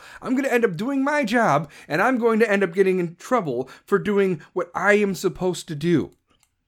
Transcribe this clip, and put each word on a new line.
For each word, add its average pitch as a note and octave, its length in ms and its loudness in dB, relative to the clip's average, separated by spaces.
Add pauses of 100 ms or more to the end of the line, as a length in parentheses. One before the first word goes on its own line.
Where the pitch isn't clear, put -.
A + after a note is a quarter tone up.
(220)
I'm B3 140 -4
gonna C4+ 140 -2
end A#3 160 2
up F#3+ 100 0
doing C4 260 -4
my D4 220 0
job, F#3 480 0 (160)
and D3+ 140 -2
I'm B3+ 160 2
going A3+ 220 2
to A3 120 2
end G3+ 100 2
up F3 120 -2
getting F#3+ 260 2
in F3 160 -4
trouble D3 540 -4 (160)
for G3+ 140 0
doing F#3+ 420 0 (100)
what F3 240 -6
I F#3+ 200 2
am G3+ 200 2
supposed F3+ 540 -4
to E3 60 -8
do." D3+ 360 0 (560)